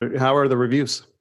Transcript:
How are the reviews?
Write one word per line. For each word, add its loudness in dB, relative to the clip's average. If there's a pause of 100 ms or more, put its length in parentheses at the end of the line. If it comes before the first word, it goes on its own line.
(180)
How 2
are 2
the 0
reviews? -2 (180)